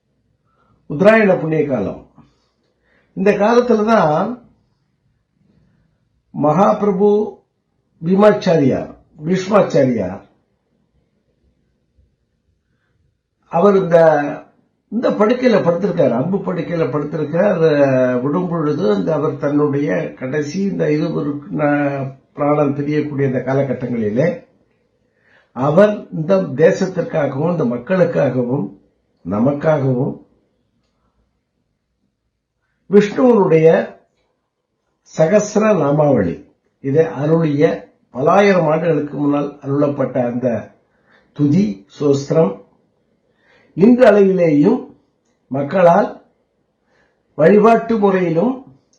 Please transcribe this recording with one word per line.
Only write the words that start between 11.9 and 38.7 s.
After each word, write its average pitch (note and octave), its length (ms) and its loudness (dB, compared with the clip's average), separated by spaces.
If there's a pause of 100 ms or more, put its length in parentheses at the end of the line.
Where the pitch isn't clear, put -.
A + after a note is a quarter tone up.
அவர் F#3+ 260 4
இந்த, E3+ 220 4 (920)
இந்த B3+ 200 -2
படுக்கையில A#3 480 2
படுத்திருக்காரு, E3+ 560 0
அம்பு F3+ 240 -2
படுக்கையில E3+ 480 -4
படுத்திருக்கார். D#3+ 760 -2 (580)
விடும் E3 300 -4
பொழுது E3 420 -4
அந்த F3+ 220 -2
அவர் D3 300 -4
தன்னுடைய D3 560 -2 (140)
கடைசி D3 500 -6
இந்த E3 260 -4
இருவருக்கு D3+ 720 -4
ந-, C#3+ 480 -2 (240)
பிராணம் D3 440 -2
பிரியக்கூடிய C#3+ 520 -4
இந்த B2 140 -4
காலகட்டங்களிலே B2 840 -4 (1300)
அவர் D#3+ 380 2 (180)
இந்த D#3+ 220 -2 (220)
தேசத்திற்காகவும் D#3+ 1000 -2
இந்த D#3 120 -2
மக்களுக்காகவும் B2+ 960 -2 (640)
நமக்காகவும் C3+ 880 -2 (2750)
விஷ்ணுவனுடைய G3+ 800 4 (1500)
சகஸ்ர G#3 640 0
நாமாவளி, C#3+ 600 0 (480)
இதை C#3+ 220 0 (100)
அருளிய D3+ 580 0 (400)
பலாயிரம் F3 560 2
ஆண்டுகளுக்கு D#3 480 -2